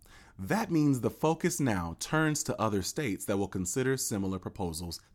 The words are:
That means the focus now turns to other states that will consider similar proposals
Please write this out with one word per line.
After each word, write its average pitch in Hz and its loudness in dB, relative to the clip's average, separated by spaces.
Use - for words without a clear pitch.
That 180 0
means 147 4
the 113 0
focus 160 0
now 92 0
turns 156 0
to - -4
other 104 2
states 104 -4
that 104 0
will 98 0
consider 131 0
similar 98 -2
proposals 87 -6